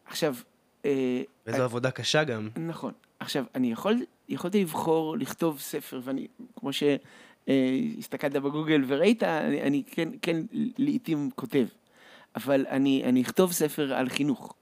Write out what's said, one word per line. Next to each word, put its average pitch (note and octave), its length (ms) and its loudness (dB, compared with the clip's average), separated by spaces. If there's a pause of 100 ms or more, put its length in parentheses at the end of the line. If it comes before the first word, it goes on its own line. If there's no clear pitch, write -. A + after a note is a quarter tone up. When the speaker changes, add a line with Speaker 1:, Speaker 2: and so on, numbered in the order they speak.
Speaker 1:
עכשיו, D3+ 280 -2 (500)
אה, C3 380 0 (240)
Speaker 2:
ואיזו A#2 140 -2
Speaker 1:
אה, B2 40 2
Speaker 2:
עבודה B2 260 -2
קשה D3+ 340 0
גם. A2 320 -4
Speaker 1:
נכון. D#3+ 360 -6 (280)
עכשיו, B2 240 -4 (100)
אני B2+ 180 0
יכול, G#3+ 300 0 (260)
יכולתי F#3 320 0
לבחור D#3+ 560 0
לכתוב D3 440 -2
ספר, C#3+ 440 -8
ואני, C3+ 220 -6 (300)
כמו C#3 160 -6
ש-, - 100 -4 (680)
אה, C3 320 2 (180)
הסתכלת C#3+ 340 -4
בגוגל D3 540 2
וראית, F3 360 4
אני, D#3 400 0
אני C#3+ 280 2
כן, E3 180 -2 (140)
כן E3+ 140 0 (420)
לעתים D3 560 0
כותב. B2+ 320 0 (720)
אבל C3+ 320 2
אני, C3+ 360 2
אני B2+ 180 4
אכתוב F3+ 300 2
ספר D3+ 420 0
על B2+ 140 0
חינוך. C#3+ 540 -2